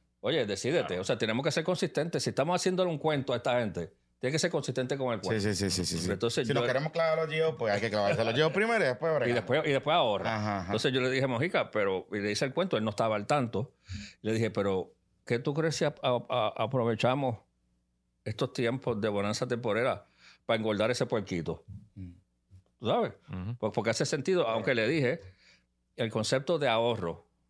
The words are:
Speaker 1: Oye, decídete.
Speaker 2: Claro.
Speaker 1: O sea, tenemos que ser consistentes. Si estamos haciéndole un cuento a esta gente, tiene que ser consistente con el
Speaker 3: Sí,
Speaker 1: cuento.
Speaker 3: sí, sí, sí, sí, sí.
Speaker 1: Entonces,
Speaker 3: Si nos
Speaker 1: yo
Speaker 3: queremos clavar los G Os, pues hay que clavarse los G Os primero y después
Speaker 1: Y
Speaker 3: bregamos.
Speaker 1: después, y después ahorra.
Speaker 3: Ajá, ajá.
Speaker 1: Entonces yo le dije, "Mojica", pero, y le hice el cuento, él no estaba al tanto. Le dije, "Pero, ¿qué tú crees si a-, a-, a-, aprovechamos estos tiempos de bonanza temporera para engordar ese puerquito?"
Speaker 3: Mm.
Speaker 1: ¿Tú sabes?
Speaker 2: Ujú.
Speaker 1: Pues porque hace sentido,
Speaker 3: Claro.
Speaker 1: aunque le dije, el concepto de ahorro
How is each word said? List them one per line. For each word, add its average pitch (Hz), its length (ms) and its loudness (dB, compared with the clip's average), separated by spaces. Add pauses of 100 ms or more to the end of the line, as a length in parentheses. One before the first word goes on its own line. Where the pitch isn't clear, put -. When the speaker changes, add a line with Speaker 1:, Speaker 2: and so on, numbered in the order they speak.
(200)
Speaker 1:
Oye, 127 260 0
decídete. 117 400 0
Speaker 2:
Claro. 90 160 -4
Speaker 1:
O - 20 -6
sea, 120 140 -2
tenemos 117 260 0
que 160 60 0
ser 160 140 0
consistentes. 165 580 -2
Si - 80 -2
estamos 147 240 0
haciéndole 185 340 2
un 160 100 -2
cuento 139 340 0
a 123 60 0
esta 123 200 2
gente, 90 340 -4 (280)
tiene 127 100 0
que 156 80 0
ser 170 140 0
consistente 131 440 -2
con 131 160 -2
el 104 80 -2
Speaker 3:
Sí, 95 60 -6
Speaker 1:
cuento. 107 160 2
Speaker 3:
sí, 104 140 2
sí, 95 140 0
sí, 90 140 0
sí, 82 140 -2
sí. 90 140 -2
Speaker 1:
Entonces, 117 340 0
Speaker 3:
Si 135 80 2
nos 135 80 2
Speaker 1:
yo 120 60 0
Speaker 3:
queremos 139 240 0
clavar 160 340 2
los - 20 -2
G 160 160 0
Os, 160 120 0
pues 113 180 2
hay 101 60 2
que 110 100 0
clavarse 104 340 2
los 113 100 0
G 151 120 4
Os 160 60 0
primero 220 320 2
y - 20 4
después 143 240 0
Speaker 1:
Y 160 60 2
Speaker 3:
bregamos. 123 180 2
Speaker 1:
después, 123 320 2
y 151 60 0
después 139 240 2
ahorra. 113 400 2
Speaker 3:
Ajá, 104 220 0
ajá. 92 80 -6
Speaker 1:
Entonces 110 260 0
yo 127 80 2
le 127 100 2
dije, 131 160 0
"Mojica", 131 460 0
pero, 98 400 0
y 107 80 -2
le 101 100 0
hice 104 140 -2
el 135 100 -4
cuento, 180 220 0
él 110 80 0
no 110 60 0
estaba 110 260 0
al 104 100 -4
tanto. 123 460 0 (480)
Le 107 120 -2
dije, 110 200 0
"Pero, 98 420 -2 (320)
¿qué 120 140 0
tú 139 120 -2
crees 156 220 0
si 165 100 0
a-, 143 160 0
a-, 123 300 0
a-, 110 220 0 (100)
aprovechamos 120 760 0 (880)
estos 117 280 -4
tiempos 120 480 -2
de 110 80 0
bonanza 104 400 -2
temporera 117 580 0 (400)
para 117 140 2
engordar 110 320 2
ese 123 140 0
puerquito?" 90 580 -2 (320)
Speaker 3:
Mm. 92 160 -12 (680)
Speaker 1:
¿Tú 120 80 -6
sabes? 165 260 0 (160)
Speaker 2:
Ujú. 95 300 -8
Speaker 1:
Pues 107 160 -2
porque 107 160 0
hace 131 160 2
sentido, 170 360 0
Speaker 3:
Claro. 113 120 0
Speaker 1:
aunque 113 220 2
le 110 100 2
dije, 143 340 2 (760)
el 117 160 -2
concepto 135 480 0
de 139 80 2
ahorro 110 580 0 (240)